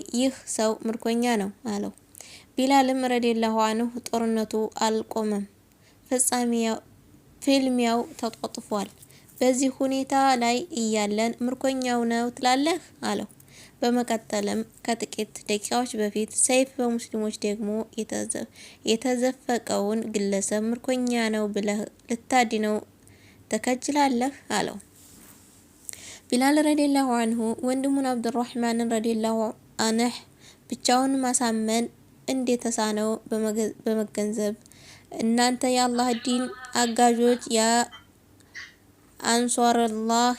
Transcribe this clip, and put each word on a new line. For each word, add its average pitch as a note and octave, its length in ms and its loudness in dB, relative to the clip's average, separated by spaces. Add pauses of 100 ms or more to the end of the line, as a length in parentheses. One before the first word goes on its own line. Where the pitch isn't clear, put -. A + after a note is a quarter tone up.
(120)
ይህ B3+ 220 0 (120)
ሰው A3 240 0 (100)
ምርኮኛ A#3 420 -2 (120)
ነው» G3+ 140 -2 (160)
አለው። G3+ 260 -4 (600)
ቢላልም C4 540 2
ረዲየላሁ A#3 540 0
ዐንሁ A3 300 0 (140)
«ጦርነቱ A3+ 500 -2 (260)
አልቆመም፣ A3 640 -2 (640)
ፍጻሜያው፣ A#3 720 0 (640)
ፊልሚያው B3 580 2 (160)
ተጧጡፏል። A3 760 -6 (480)
በዚህ C4 340 4
ሁኔታ C4+ 420 -2 (220)
ላይ A#3+ 220 2 (180)
እያለን A3 640 0
ምርኮኛው B3+ 680 -2
ነው A#3 260 0
ትላለህ?» C#4 480 2 (220)
አለው። G#3 260 -4 (500)
በመቀጠልም A3+ 840 -2 (200)
«ከጥቂት A3 580 -6
ደቂቃዎች A#3 560 -2
በፊት G#3+ 420 -2
ሰይፍ C4 360 4
በሙስሊሞች A#3 680 -2
ደግሞ G#3 300 -4 (260)
የተዘ-፣ G#3+ 520 -6 (380)
የተዘፈቀውን A3+ 1200 0
ግለሰብ G#3 560 -2
ምርኮኛ A#3+ 360 -2 (300)
ነው G#3+ 200 -2
ብለህ G#3 300 -2 (260)
ልታድነው A3+ 720 0 (720)
ተከጅላለህ?» C4 840 0 (180)
አለው። G3+ 260 -2 (1500)
ቢላል C4+ 340 4
ረዲየላሁ D4 520 4
ዐንሁ A#3 280 0 (220)
ወንድሙን C4+ 440 0
አብዱራህማንን A#3 840 -2
ረዲየላሁ A3 460 0 (420)
ዐንሁ A3+ 320 2 (520)
ብቻውን B3+ 540 2
ማሳመን A#3 680 0 (420)
እንደተሳነው A#3 840 0 (160)
በመገ-፣ A3 540 -2
በመገንዘብ G#3+ 760 -2 (600)
«እናንተ A#3+ 540 2
የአላህ B3 460 2
ዲን B3 280 -2 (320)
አጋዦች፣ A#3+ 760 4
ያ A3+ 120 2 (1600)
አንሷረላህ A#3 1200 2